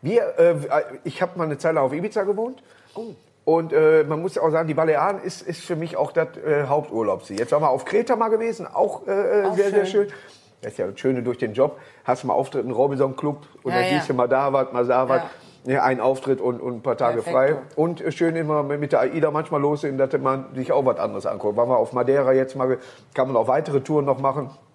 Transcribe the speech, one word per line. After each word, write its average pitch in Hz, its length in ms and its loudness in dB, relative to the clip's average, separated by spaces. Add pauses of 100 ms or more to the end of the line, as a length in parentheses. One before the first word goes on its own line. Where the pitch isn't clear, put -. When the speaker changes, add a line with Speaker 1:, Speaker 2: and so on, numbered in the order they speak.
Speaker 1:
Wir, 196 380 0
äh, 170 160 6 (480)
ich - 180 -6
hab 185 160 -4
mal 175 60 -2
eine 151 140 -4
Zeit 160 180 0
lang 147 80 2
auf 135 100 0
Ibiza 196 300 -2
gewohnt. 220 400 -4 (320)
Speaker 2:
Oh. 214 180 -12 (320)
Speaker 1:
Und, 165 280 2
äh, 156 340 6
man 151 140 -2
muss 185 160 -4
auch 160 140 2
sagen, 160 160 0
die 156 80 -2
Balearen 160 460 2
ist, - 200 -10
ist - 220 -10
für 175 120 -4
mich 165 220 -6
auch 151 140 -2
das, 160 260 0
äh, 147 300 0
Haupturlaubsziel. 110 680 -2
Jetzt 113 140 -2
waren 147 100 2
wir 156 80 4
auf - 160 0
Kreta 233 300 0
mal 220 140 0
gewesen, 220 380 -2
auch, - 400 -2
äh, 196 380 2
Speaker 2:
Auch 190 100 0
Speaker 1:
sehr, 196 160 2
sehr 202 140 4
Speaker 2:
schön. 202 240 2
Speaker 1:
schön. - 40 -16 (480)
Das 110 120 -10
ist - 40 -16
ja 92 100 -2
das 98 120 -10
Schöne 131 240 0
durch 120 140 -2
den 110 160 -4
Job. 135 240 0 (260)
Hast 127 200 -2
du 131 40 -6
mal 104 60 2
Auftritt 131 320 -2
im 127 60 -6
Robinson 131 440 0
Club 143 320 -6 (160)
und 127 80 -4
Speaker 2:
Ja, - 80 0
Speaker 1:
dann 185 100 2
Speaker 2:
ja. 185 80 2
Speaker 1:
siehst 160 120 -4
du 147 40 2
mal 123 140 2
da 135 260 2
was, 135 200 2
mal 123 120 2
da 127 240 2
was. 131 140 4
Speaker 2:
Ja. - 60 -10 (360)
Speaker 1:
Ja, 131 180 2
ein 127 160 2
Auftritt 131 420 0
und, 120 200 -2
und 123 160 -6
ein 107 40 -14
paar 127 160 -2
Tage 117 240 0
Speaker 2:
Perfekto. 165 100 -6 (300)
Speaker 1:
frei. - 0 - (140)
Und, 165 260 0
äh, - 100 -4
schön 165 240 0
immer 151 280 -2
mit 143 280 -4
der - 100 4
aida 151 300 0
manchmal 151 300 -2
los, 147 200 0 (160)
dass 135 220 0
man 135 360 -2
sich 131 160 -4
auch 135 140 2
was 123 140 0
anderes 101 260 -4
anguckt. 104 320 -2
Waren 117 120 2
wir 127 80 4
auf 113 160 0
Madeira 131 400 2
jetzt 131 220 0
mal, 131 120 -2
ge-, 127 100 0 (360)
kann 131 140 0
man 135 100 -2
auch 110 100 2
weitere 143 340 0
Touren 147 240 0
noch 135 140 0
machen. 135 300 -2 (260)